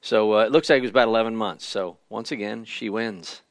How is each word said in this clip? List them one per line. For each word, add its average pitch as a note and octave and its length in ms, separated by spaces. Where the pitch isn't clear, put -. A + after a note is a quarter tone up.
So, G#2+ 380
uh, A2 60
it A2+ 80
looks D#3 180
like C#3+ 80
it B2+ 40
was B2 80
about A#2 180
eleven A2+ 260
months. G#2 320
So F2+ 300
once A2 220
again, A2 340
she A2 240
wins. G2+ 640